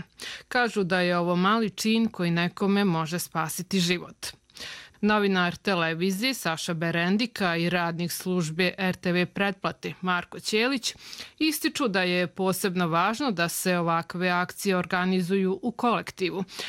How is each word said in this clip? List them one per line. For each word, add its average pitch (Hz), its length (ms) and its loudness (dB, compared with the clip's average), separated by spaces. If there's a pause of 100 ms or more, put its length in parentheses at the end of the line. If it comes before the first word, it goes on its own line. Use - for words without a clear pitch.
(480)
Kažu 226 360 0
da 180 160 2
je 175 180 2
ovo 175 180 2
mali 202 340 2
čin 220 380 2
koji 175 240 -2
nekome 190 520 2
može 160 360 0
spasiti 165 600 -4
život. 170 480 -2 (760)
Novinar 196 540 2
televizije 185 760 0
Saša 170 400 -4
Berendika 170 840 0
i 170 120 0
radnik 170 420 0
službe 180 680 0
R 185 180 0
T 180 160 -2
V 180 140 2
pretplate 180 760 -4
Marko 180 380 -4
Ćelić 226 560 0 (440)
ističu 302 480 0
da 190 140 2
je 180 260 2
posebno 185 600 0
važno 214 440 2
da 170 180 0
se 180 280 0
ovakve 170 520 0
akcije 180 480 0
organizuju 185 840 0
u 240 100 -2
kolektivu, 185 720 -2 (260)